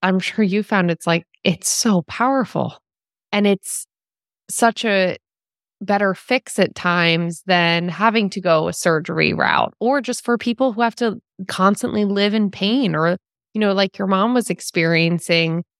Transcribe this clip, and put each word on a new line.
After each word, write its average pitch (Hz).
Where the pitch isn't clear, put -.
I'm 185
sure -
you 202
found 185
it's -
like, 170
it's 180
so 196
powerful 240
and 208
it's -
such -
a 190
better 202
fix -
at 190
times 170
than 170
having 202
to 190
go 165
a -
surgery 160
route, -
or 262
just 240
for 240
people 240
who 214
have 233
to 226
constantly 208
live 202
in 214
pain 202
or, 170
you 214
know, 202
like 196
your 196
mom 196
was 240
experiencing, 165